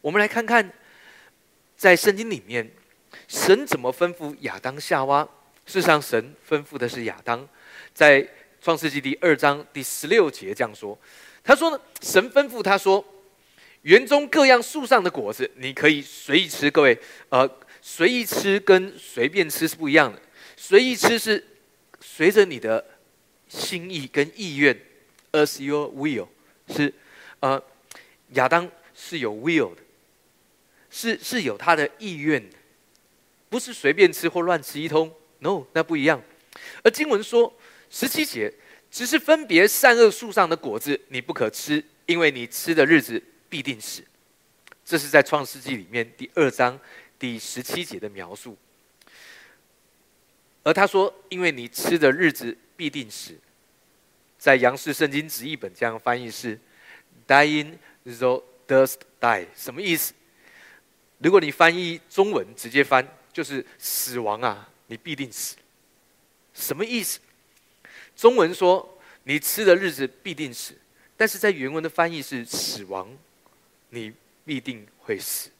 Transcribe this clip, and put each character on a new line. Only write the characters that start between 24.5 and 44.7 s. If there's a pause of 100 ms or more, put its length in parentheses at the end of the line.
愿， (560)
as
your
will， (480)
是， (480)
呃， (680)
亚
当 (260)
是
有
will
的， (1080)
是，
是
有
他
的 (100)
意
愿
的， (920)
不
是
随
便
吃
或
乱
吃
一
通。 (240)
No，
那
不
一
样。 (600)
而
经
文
说， (320)
十
七
节 (380)
，“只
是
分
别
善
恶
树
上
的
果
子
你
不
可
吃， (240)
因
为
你
吃
的
日
子 (260)
必
定
死。” (800)